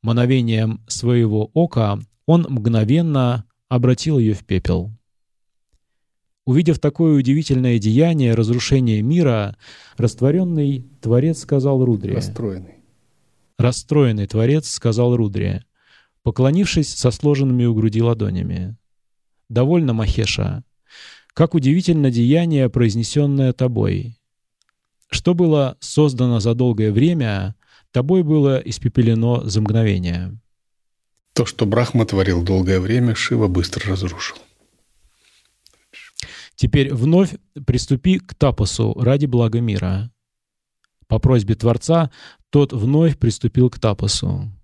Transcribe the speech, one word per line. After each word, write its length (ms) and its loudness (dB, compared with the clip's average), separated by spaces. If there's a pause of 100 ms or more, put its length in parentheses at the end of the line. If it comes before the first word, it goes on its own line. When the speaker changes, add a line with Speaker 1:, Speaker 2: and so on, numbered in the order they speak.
Speaker 1:
Мановением 840 0
своего 640 0
ока 460 0 (260)
он 220 4
мгновенно 960 0 (260)
обратил 500 0
её 140 2
в 100 -8
пепел. 480 -2 (1500)
Увидев 340 2
такое 360 2
удивительное 640 2
деяние 540 2
разрушения 680 0
мира, 540 0 (400)
растворённый 920 -2 (100)
Творец 400 0
сказал 460 0
Рудре. 300 -2
Speaker 2:
Расстроенный. 600 -8 (800)
Speaker 1:
Расстроенный 720 0
Творец 420 -2
сказал 460 0
Рудре, 480 -4 (580)
поклонившись 720 0
со 180 0
сложенными 520 0
у 100 2
груди 280 0
ладонями. 720 -4 (720)
«Довольно, 460 0
Махеша. 720 -2 (680)
Как 220 0
удивительно 560 2
деяние, 580 2
произнесённое 840 0
тобой. 640 -4 (920)
Что 240 -2
было 460 2
создано 600 0
за 140 2
долгое 360 0
время, 640 0 (360)
тобой 320 0
было 340 2
испепелено 920 0
за 120 0
мгновение». 760 -2 (960)
Speaker 2:
То, 120 0
что 200 -4
Брахма 400 0
творил 380 0
долгое 380 0
время, 340 0
Шива 320 -2
быстро 440 -4
разрушил. 440 -8 (2250)
Speaker 1:
«Теперь 380 2
вновь 440 2 (280)
приступи 540 0
к 160 -16
тапасу 640 0
ради 280 2
блага 340 0
мира». 500 -4 (960)
По 120 0
просьбе 360 2
Творца 560 0 (380)
тот 240 2
вновь 440 0
приступил 520 0
к 100 -10
тапасу. 720 -2 (120)